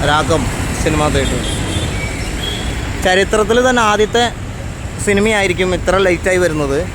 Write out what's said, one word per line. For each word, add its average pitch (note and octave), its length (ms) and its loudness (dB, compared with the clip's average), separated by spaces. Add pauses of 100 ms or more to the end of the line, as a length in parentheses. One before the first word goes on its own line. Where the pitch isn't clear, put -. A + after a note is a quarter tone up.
(100)
രാഗം D3+ 320 2 (400)
സിനിമാ D3+ 320 2
തിയേറ്റർ C3 260 0 (1600)
ചരിത്രത്തിൽ G3 640 2
തന്നെ B3 240 4
ആദ്യത്തെ G#3+ 320 2 (840)
സിനിമയായിരിക്കും G3 720 2
ഇത്ര F3+ 200 0 (100)
ലേറ്റായി F3+ 360 2
വരുന്നത്. D3 360 0 (160)